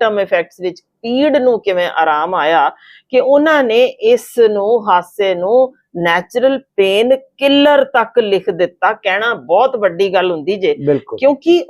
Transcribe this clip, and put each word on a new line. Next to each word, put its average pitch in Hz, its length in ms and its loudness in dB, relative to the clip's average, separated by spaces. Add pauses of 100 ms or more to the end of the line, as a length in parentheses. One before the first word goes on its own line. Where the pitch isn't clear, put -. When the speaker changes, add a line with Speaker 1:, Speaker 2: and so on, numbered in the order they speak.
Speaker 1:
ਟਰਮ 214 200 0
ਇਫੈਕਟਸ 185 400 -4
ਵਿੱਚ 180 200 -8 (220)
ਪੀੜ 269 340 -2
ਨੂੰ 247 240 0
ਕਿਵੇਂ 180 280 -2
ਆਰਾਮ 160 460 -2
ਆਇਆ 147 360 0 (400)
ਕਿ 254 100 2
ਉਹਨਾਂ 285 440 2
ਨੇ 233 200 2
ਇਸ 226 540 -2 (120)
ਨੂੰ, 208 400 -2
ਹਾਸੇ 196 440 0
ਨੂੰ 240 400 0 (220)
ਨੈਚੁਰਲ 180 600 -2 (180)
ਪੇਨ 202 400 0
ਕਿਲਰ 285 680 2
ਤੱਕ 240 340 -2
ਲਿਖ 202 320 -2
ਦਿੱਤਾ। 180 420 -2
ਕਹਿਣਾ 208 420 -4
ਬਹੁਤ 196 420 0
ਵੱਡੀ 190 380 -2
ਗੱਲ 180 180 0
ਹੁੰਦੀ 165 240 -4
ਜੇ, 170 200 -2 (100)
Speaker 2:
ਬਿਲਕੁਲ। 135 320 -4
Speaker 1:
ਕਿਉਂਕਿ 294 520 0